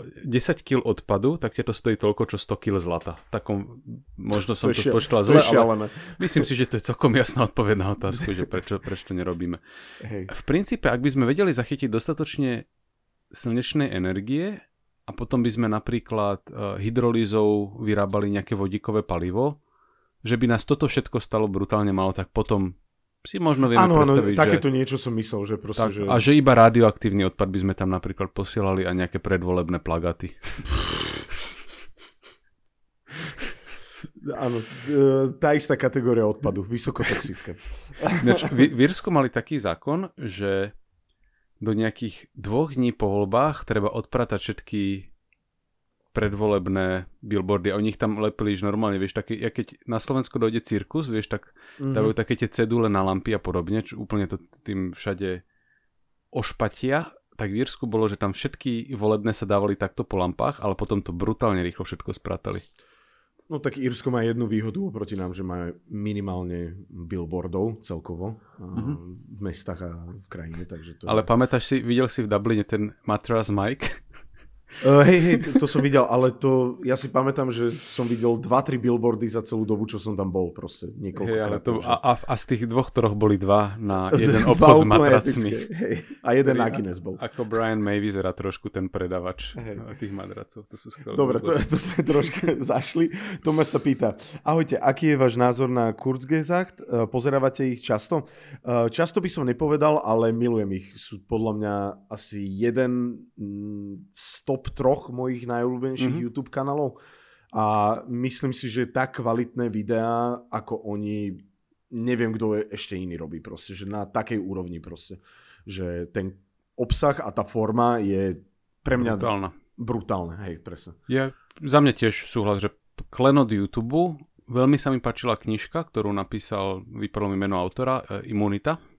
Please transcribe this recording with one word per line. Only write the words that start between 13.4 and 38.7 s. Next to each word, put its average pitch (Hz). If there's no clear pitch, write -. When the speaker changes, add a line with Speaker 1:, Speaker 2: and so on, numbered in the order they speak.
Speaker 1:
energie 104
a -
potom 120
by 117
sme 113
napríklad, 107
eh, -
hydrolízou 107
vyrábali 101
nejaké 101
vodíkové 104
palivo, 95
že 117
by 120
nás 117
toto 143
všetko -
stalo 110
brutálne 101
málo, 95
tak 95
potom 98
si -
možno 147
vieme 120
Speaker 2:
Áno, 170
áno, 139
Speaker 1:
predstaviť, 104
Speaker 2:
takéto 151
Speaker 1:
že 131
Speaker 2:
niečo 131
som 131
myslel, 110
že 107
proste, 107
Speaker 1:
tak, 110
Speaker 2:
že 104
Speaker 1:
a 101
že 123
iba 135
radioaktívny 110
odpad 95
by 95
sme 95
tam 95
napríklad 92
posielali 95
a 90
nejaké 90
predvolebné 90
plagaty. 85
<laughs> -
Speaker 2:
Áno, 123
e, 107
tá 147
istá 151
kategória 120
odpadu, 104
vysokotoxické. 113
Speaker 1:
Ináč, 123
v, 143
v 127